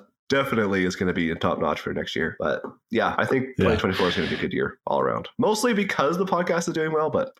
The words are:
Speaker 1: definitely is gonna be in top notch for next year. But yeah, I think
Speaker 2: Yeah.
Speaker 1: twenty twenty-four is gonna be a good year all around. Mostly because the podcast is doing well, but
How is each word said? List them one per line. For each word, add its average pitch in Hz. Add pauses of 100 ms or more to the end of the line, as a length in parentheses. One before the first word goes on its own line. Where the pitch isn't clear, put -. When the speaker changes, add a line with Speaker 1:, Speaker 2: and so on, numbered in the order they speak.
(300)
Speaker 1:
definitely 113
is 90
gonna 90
be 85
in 82
top 87
notch 78
for -
next -
year. 78
But - (260)
yeah, 101
I 104
think 131
Speaker 2:
Yeah. 95
Speaker 1:
twenty 110
twenty-four 95
is 87
gonna 98
be 98
a -
good -
year -
all 69
around. 60
Mostly 220
because 180
the 190
podcast 175
is 165
doing 156
well, 156
but -